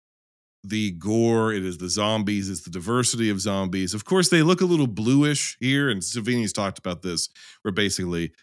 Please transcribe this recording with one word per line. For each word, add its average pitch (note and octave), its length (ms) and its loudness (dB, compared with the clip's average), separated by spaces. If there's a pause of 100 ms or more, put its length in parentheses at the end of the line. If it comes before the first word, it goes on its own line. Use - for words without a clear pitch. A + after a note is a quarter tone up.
(640)
the G#2 300 -2
gore. A2 600 2
It G2 100 -2
is F2+ 140 -6
the F2+ 120 -6
zombies. G#2 600 0
It's F2+ 140 -8
the F2 80 -16
diversity A2+ 580 0
of G2+ 100 0
zombies. F#2+ 540 -2
Of G#2+ 120 -8
course, F#3 240 2
they E3+ 120 6
look F3 200 4
a F#3+ 40 2
little E3 220 4
bluish C3+ 720 2
here, C#3 300 0
and G2 120 -2
Savini's A#2 520 -2
talked G2 260 -4
about F2+ 240 -6
this, F2 260 -4 (320)
where G#2+ 100 -4
basically F2+ 600 -2 (120)